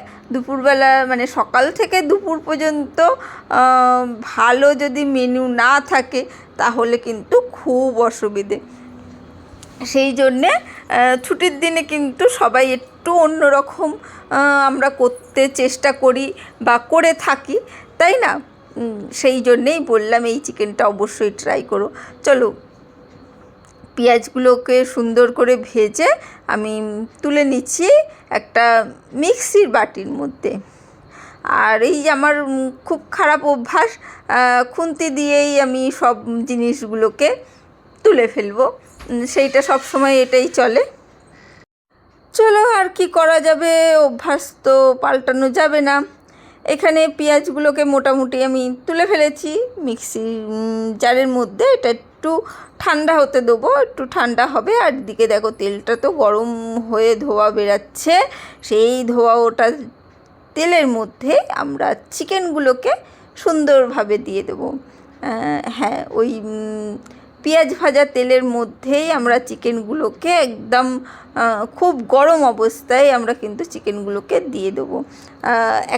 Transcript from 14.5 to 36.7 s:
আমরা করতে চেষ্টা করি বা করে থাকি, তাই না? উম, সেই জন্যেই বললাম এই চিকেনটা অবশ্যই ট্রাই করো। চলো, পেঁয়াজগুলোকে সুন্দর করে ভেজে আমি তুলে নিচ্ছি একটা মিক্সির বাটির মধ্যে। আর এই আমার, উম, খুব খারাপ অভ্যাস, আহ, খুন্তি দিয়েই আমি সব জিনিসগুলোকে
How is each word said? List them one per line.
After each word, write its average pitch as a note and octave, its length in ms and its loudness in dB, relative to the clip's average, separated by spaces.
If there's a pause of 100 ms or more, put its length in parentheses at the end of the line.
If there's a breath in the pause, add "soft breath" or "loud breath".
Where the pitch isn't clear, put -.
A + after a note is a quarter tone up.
আমরা C4+ 220 0
করতে C4+ 600 0
চেষ্টা C4+ 440 0
করি C4+ 400 0 (300 loud breath)
বা A#3+ 160 2
করে E4 340 2
থাকি, D#4+ 460 -4 (400 loud breath)
তাই F#4+ 220 4
না? - 200 -2 (360)
উম, A3 360 -8
সেই C4 280 0
জন্যেই A#3+ 380 2
বললাম A#3 460 0
এই A#3 200 -4
চিকেনটা G#3 420 -2
অবশ্যই G#3 440 -2
ট্রাই - 320 -4
করো। G#3 280 -4 (340 loud breath)
চলো, B3+ 280 2 (1400)
পেঁয়াজগুলোকে B3 880 2
সুন্দর A#3+ 480 0
করে B3 240 2
ভেজে A3 500 -2 (400 loud breath)
আমি G#3+ 600 -6 (160)
তুলে D4 220 2
নিচ্ছি C4+ 460 0 (400 loud breath)
একটা A3+ 540 2 (280)
মিক্সির F#4+ 560 2
বাটির G#3 400 -2
মধ্যে। - 500 -8 (840 loud breath)
আর A3 400 0
এই D4 260 0
আমার, D4 340 2
উম, C4+ 280 -4 (140)
খুব D#4 260 -4
খারাপ D4+ 340 0
অভ্যাস, D4 460 0 (380 loud breath)
আহ, B3 360 2
খুন্তি D#4+ 460 -6
দিয়েই C#4+ 500 2
আমি C4 300 -2
সব A#3 560 -2
জিনিসগুলোকে A#3 880 -2 (680 soft breath)